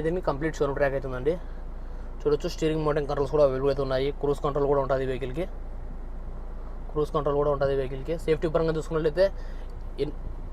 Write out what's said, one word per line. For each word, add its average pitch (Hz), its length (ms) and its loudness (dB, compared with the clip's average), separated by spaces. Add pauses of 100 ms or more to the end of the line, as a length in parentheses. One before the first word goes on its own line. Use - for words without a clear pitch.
దీనికి 175 240 0
కంప్లీట్ 151 300 0
షోరూమ్ 139 200 2
ట్రాక్ 139 200 4
అయితే 131 120 -4
ఉందండి. 127 220 0 (880)
చూడొచ్చు, 147 340 2
స్టీరింగ్ 156 320 2
మౌంటైన్ 147 240 2
కంట్రోల్స్ 143 260 0
కూడా 151 120 8
అవైలబుల్ 135 260 2
అయితే 139 120 0
ఉన్నాయి, 131 220 0 (140)
క్రూజ్ 143 240 2
కంట్రోల్ 143 260 2
కూడా 143 120 6
ఉంటుంది 131 260 2
వెహికల్కి, 131 360 -2 (1500)
క్రూజ్ 151 240 0
కంట్రోల్ 143 260 2
కూడా 147 140 4
ఉంటుంది 139 240 2
వెహికల్కి. 135 360 -2 (100)
సేఫ్టీ 160 280 2
పరంగా 165 240 4
చూసుకున్నట్లయితే 160 480 2 (800)
ఎన్-, - 120 -2 (380)